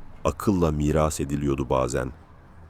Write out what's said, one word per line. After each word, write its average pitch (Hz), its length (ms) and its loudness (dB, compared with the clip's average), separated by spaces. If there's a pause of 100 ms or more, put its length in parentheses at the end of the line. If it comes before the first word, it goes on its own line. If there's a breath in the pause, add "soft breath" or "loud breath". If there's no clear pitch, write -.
(240)
akılla 85 460 2
miras 76 480 2
ediliyordu 69 500 -2
bazen. 65 420 0 (580)